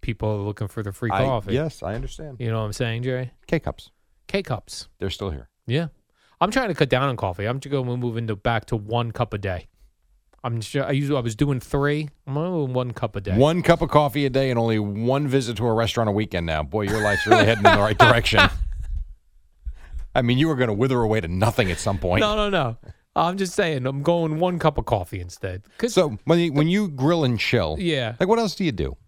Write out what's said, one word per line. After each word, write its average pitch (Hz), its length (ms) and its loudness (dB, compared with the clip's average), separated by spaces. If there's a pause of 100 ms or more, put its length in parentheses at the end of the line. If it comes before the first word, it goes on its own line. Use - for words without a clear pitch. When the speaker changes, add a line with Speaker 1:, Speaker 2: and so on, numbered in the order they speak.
Speaker 1:
people 110 300 -4
are 107 60 -2
looking 101 320 -6
for 110 140 -10
the 101 100 -6
free 113 200 -4
Speaker 2:
I, 98 120 2
Speaker 1:
coffee. 110 300 -2
Speaker 2:
yes, 147 280 -4
I 95 120 -6
understand. 135 460 -10
Speaker 1:
You 113 100 -4
know 113 80 -2
what 110 80 -4
I'm 104 60 -8
saying, 117 320 -4
Jerry? 127 260 -4 (160)
Speaker 2:
K-Cups. - 440 -4 (400)
Speaker 1:
K-Cups. - 580 -6 (100)
Speaker 2:
They're 95 120 -4
still 98 200 -6
here. 67 180 -12 (180)
Speaker 1:
Yeah. 147 220 -2 (520)
I'm 185 120 2
trying 254 160 0
to 170 60 -2
cut 143 140 2
down 131 200 2
on 123 80 -2
coffee. 101 300 -4
I'm 123 140 -4
just 135 120 -12
gonna 127 240 -2
move 123 200 -4
into, 113 200 -4
back 113 300 -2
to 120 100 -4
one 113 340 -2
cup 113 240 -4
a 104 40 -4
day. 92 280 -6 (760)
I'm 117 200 -4
sure, 135 240 -2
I 143 60 -2
usually, 139 260 0
I - 20 0
was 117 140 -4
doing 143 260 0
three. 147 480 -2 (180)
I'm 135 80 -6
gonna 160 160 -2
move 151 200 -2
one 123 220 -2
cup 117 240 -6
a 98 40 -6
day. 95 160 -2
Speaker 2:
One 156 240 4
cup 170 220 4
of 156 80 -2
coffee 147 340 2
a 135 60 2
day 135 200 2
and 120 80 2
only 113 200 2
one 117 500 0
visit 120 300 0
to 117 80 0
a 117 80 2
restaurant 113 340 0
a 104 40 2
weekend 95 340 -2
now. 78 160 -2
Boy, 87 200 -4
your 107 200 0
life's 104 240 0
really 339 180 6
heading 110 220 4
in 330 60 8
the 311 100 4
right - 160 2
Speaker 1:
<laughs> 339 80 10
Speaker 2:
direction. - 340 4 (1700)
I 131 80 2
mean, 123 160 2
you 156 100 2
were 151 80 0
gonna 123 180 2
wither 123 260 2
away 110 200 2
to 85 80 -6
nothing 95 420 2
at 85 80 -4
some 98 200 -2
point. 92 220 2
Speaker 1:
No, 214 160 0
no, 208 120 0
no. 143 280 -2 (400)
I'm 170 200 0
just 190 180 -4
saying, 156 320 0
I'm 135 160 -4
going 160 360 0
one 180 200 0
cup 156 200 2
of - 80 -4
coffee 95 340 -2
instead. 90 420 -10 (160)
'Cause 233 140 -2
Speaker 2:
So 143 320 2
when 165 140 4
you, 170 140 2
when 151 160 4
you 196 200 2
grill 151 360 2
and 120 140 2
chill, 80 400 0
Speaker 1:
Yeah. 135 420 -2
Speaker 2:
like, 180 80 2
what 226 100 4
else 220 160 0
do 196 100 -4
you 147 80 0
do? 73 240 -4 (120)